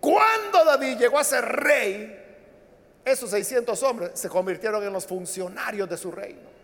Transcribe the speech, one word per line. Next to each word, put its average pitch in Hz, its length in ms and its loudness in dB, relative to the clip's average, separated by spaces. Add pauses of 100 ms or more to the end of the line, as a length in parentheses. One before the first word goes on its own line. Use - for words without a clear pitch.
Cuando 415 640 4
David 269 340 2
llegó 240 200 4
a 294 60 2
ser 247 200 0
rey, 220 720 0 (880)
esos 254 260 0
seiscientos 233 540 -2
hombres 226 300 -2
se - 140 -8
convirtieron 190 540 -2
en 202 100 -4
los 190 140 -6
funcionarios 190 840 -6
de 170 80 -6
su 185 140 -10
reino. 190 400 -14 (140)